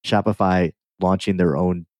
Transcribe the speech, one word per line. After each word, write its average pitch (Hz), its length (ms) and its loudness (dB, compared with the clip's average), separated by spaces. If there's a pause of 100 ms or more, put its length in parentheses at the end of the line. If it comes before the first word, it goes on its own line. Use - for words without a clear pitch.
Shopify 95 640 0 (280)
launching 95 380 0
their 82 200 2
own 90 280 -2 (140)